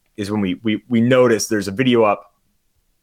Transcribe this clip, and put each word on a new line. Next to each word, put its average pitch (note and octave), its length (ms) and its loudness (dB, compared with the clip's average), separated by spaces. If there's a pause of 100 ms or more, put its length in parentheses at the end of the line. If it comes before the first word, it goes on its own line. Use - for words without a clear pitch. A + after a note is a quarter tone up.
(160)
is G2+ 140 -8
when G#2+ 100 -4
we, F#2 220 -2
we, G#2+ 260 -4
we A#2 120 0
notice A#2+ 480 2
there's G2+ 200 -4
a G2+ 40 -8
video A#2+ 320 2
up, - 300 -2 (680)